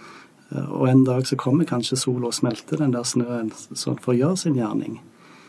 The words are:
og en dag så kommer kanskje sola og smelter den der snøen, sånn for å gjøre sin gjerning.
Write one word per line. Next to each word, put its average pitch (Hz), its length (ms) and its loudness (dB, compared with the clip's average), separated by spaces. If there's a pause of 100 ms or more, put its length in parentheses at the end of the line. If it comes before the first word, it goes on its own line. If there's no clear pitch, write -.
(500)
og 135 380 0
en 131 160 8
dag 127 220 0
så 139 100 -2
kommer 147 300 2
kanskje 123 320 -2
sola 123 300 -2
og 117 60 -4
smelter - 440 -4
den 139 160 2
der 120 80 -2
snøen, 120 500 -2
sånn - 460 -6
for 123 160 0
å 120 40 4
gjøre 175 200 2
sin 156 200 0
gjerning. 110 420 -4 (480)